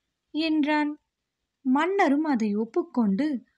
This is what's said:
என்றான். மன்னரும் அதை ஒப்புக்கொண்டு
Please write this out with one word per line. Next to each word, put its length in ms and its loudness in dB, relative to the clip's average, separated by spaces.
என்றான். 680 0
மன்னரும் 640 2
அதை 320 0
ஒப்புக்கொண்டு 880 -2